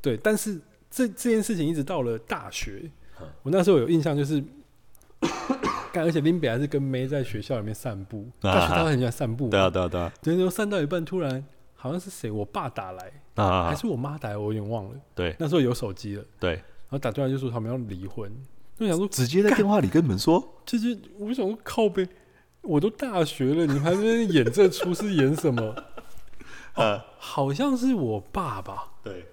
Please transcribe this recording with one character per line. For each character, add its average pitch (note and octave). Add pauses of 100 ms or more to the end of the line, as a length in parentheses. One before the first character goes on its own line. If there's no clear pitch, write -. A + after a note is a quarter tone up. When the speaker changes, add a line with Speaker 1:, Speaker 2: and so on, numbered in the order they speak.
Speaker 1:
对， B2
但 G#3+
是 G3 (300)
这， B3+
这 A#3+
件 A3
事 G#3
情 D3+
一 E3
直 D3
到 D3+
了 A#2
大 -
学， G#2 (300)
Speaker 2:
嗯。 D2+ (160)
Speaker 1:
我 C3
那 F#3
时 F#3+
候 F3
有 B2
印 E3
象 D3
就 D3
是， C#3+ (800)
<coughs> -
干， E3
而 E3+
且 D3+
林 E3
北 D3+
还 A#2
是 C#3+
跟 C#3+
妹 C3
在 C#3
学 G#2+
校 B2
里 G2+
面 G#2+
散 G2
步， G#2+ (140)
Speaker 2:
啊。 G#2
Speaker 1:
大 F#3
学 F3
大 E3+
家 E3
很 C#3+
喜 B2+
欢 A#2
散 A2+
步 C3
嘛。 G#2+
Speaker 2:
对 G2+
啊， F#2+
对 F#2
啊， F2
对 F2
啊。 E2+
Speaker 1:
对， D#3+
然 F#3
后 F#3
散 G#3
到 G3+
一 D3
半， E3
突 F#3
然 C#3 (320)
好 B2+
像 F3+
是 F#3+
谁， A#2+
我 G#2+
爸 D#3
打 F#2+
来， F#2 (240)
Speaker 2:
啊。 F#2
Speaker 1:
还 E2+
是 A3+
我 D3+
妈 C#3+
打 A2+
来， G#2
我 G#2+
有 -
点 G#2+
忘 A2
了。 G2+ (240)
Speaker 2:
对。 F2
Speaker 1:
那 D#3+
时 E3
候 D#3
有 B2
手 A2+
机 G2+
了。 G#2 (160)
Speaker 2:
对。 F2
Speaker 1:
然 -
后 -
打 C3
电 C#3
话 C3
就 C3+
说 C3
他 A#2
们 A2+
要 B2+
离 G2
婚。 G2+ (500)
我 A3+
想 E3+
说 G3
Speaker 2:
直 B2+
接 D#3+
在 G#3
电 A3
话 G#3
里 A#2+
跟 D#3+
你 D3
们 G2+
说？ E3+
Speaker 1:
干， - (140)
就 A#3+
是 A3 (200)
我 G#3+
想 A#3
说 A3
靠 A3
北， F#3 (560)
我 D#3+
都 G3
大 A3
学 C#3
了， E3
你 C#3+
还 D#3+
在 F#3+
那 G3+
边 A3+
演 C3
这 G3+
出 -
是 G3+
演 C#3+
什 D3
么？ A#2+
Speaker 2:
<laughs> -
Speaker 1:
哦， A2+
Speaker 2:
呃。 G#2 (160)
Speaker 1:
好 C#3
像 C4
是 B3+
我 A2+
爸 A2+
吧。 F#2+
Speaker 2:
对。 F2+